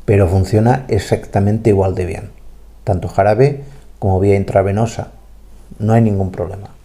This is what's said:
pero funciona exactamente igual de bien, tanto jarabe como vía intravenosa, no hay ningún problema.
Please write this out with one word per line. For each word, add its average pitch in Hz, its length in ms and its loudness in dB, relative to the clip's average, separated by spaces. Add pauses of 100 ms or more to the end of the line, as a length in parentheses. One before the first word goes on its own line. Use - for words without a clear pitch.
pero 101 220 4
funciona 107 640 2
exactamente 107 800 0
igual 98 240 2
de 92 100 -4
bien, - 240 -10 (540)
tanto 90 240 -2
jarabe 107 540 2 (360)
como 95 220 0
vía 98 160 2
intravenosa, 101 720 -2 (720)
no 110 140 0
hay 113 100 6
ningún 98 260 0
problema. 92 560 -10